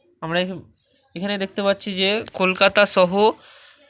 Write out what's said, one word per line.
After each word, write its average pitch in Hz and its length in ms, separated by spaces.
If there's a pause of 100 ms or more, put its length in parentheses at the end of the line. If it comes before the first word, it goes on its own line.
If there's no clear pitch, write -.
(220)
আমরা 165 180
এখ-, 185 220 (520)
এখানে 202 240
দেখতে 190 240
পাচ্ছি 196 320
যে 196 380
কলকাতা 196 540
সহ 196 460 (580)